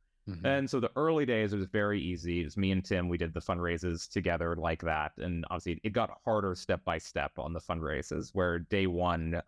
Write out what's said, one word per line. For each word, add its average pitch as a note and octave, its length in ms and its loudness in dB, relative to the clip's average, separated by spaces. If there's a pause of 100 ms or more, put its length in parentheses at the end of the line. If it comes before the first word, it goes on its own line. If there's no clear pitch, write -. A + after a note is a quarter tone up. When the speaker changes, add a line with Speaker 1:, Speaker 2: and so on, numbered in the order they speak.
(280)
Speaker 1:
Mm-hmm. F#2 180 -4
Speaker 2:
And C3+ 240 0
so C3+ 80 0
the A2+ 180 0
early D3+ 280 2
days, A2 300 2
it - 20 0
was G2 100 0
very G#2 340 2
easy. E2+ 420 0
It - 20 -2
was C#2+ 120 -8
me G2 140 4
and F#2+ 140 4
Tim. F2+ 240 2
We F2 80 2
did E2 160 0
the E2+ 80 -6
fundraises F2 680 -2
together E2+ 460 0
like E2 280 0
that. D#2 340 0
And E2+ 340 -2
obviously F2 320 -4
it G#2+ 100 -2
got A2+ 320 0
harder G#2 300 2
step - 300 -2
by E2 140 0
step - 400 -4
on D2 140 -4
the E2+ 60 -4
fundraises, D#2 720 -4
where F2 280 2
day F#2+ 260 0
one, E2+ 600 2